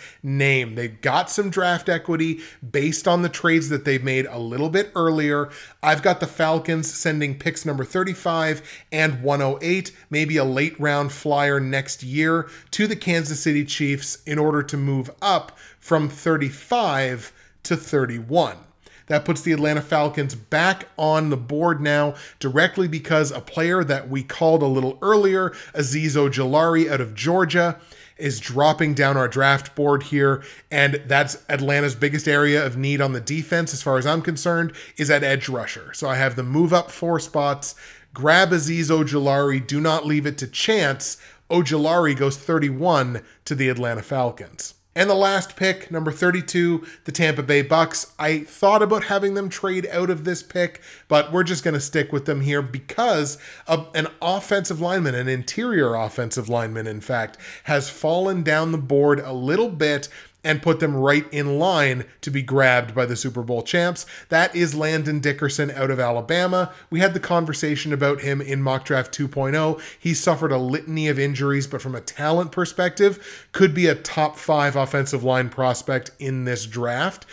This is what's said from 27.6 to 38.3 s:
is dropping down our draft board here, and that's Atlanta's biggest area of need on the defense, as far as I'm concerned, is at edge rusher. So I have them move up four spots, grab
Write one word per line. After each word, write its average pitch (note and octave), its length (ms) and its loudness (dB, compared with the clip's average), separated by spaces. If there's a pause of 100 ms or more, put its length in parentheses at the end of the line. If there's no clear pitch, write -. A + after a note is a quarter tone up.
is C3+ 240 -4
dropping D3 540 2
down C#3 200 4
our B2+ 140 2
draft C3+ 460 2
board C#3+ 280 2
here, C#3 400 2 (260)
and C#3+ 380 2
that's C#3 400 2
Atlanta's C#3+ 480 0
biggest D3 320 0
area D3 380 4
of B2 100 -4
need C#3 240 0
on C3+ 140 0
the A#2+ 80 -4
defense, D#3+ 520 -2
as C3 80 -8
far C3 160 2
as B2+ 80 0
I'm D#3+ 160 2
concerned, E3+ 520 -2 (240)
is D3+ 120 0
at C#3+ 140 4
edge C3+ 240 0
rusher. A#2 460 -8
So C#3 160 -4
I B2+ 60 0
have C3 200 0
them B2 140 -4
move D#3+ 240 2
up E3+ 180 2
four E3+ 300 -2
spots, C#3+ 540 -2 (380)
grab E3 360 4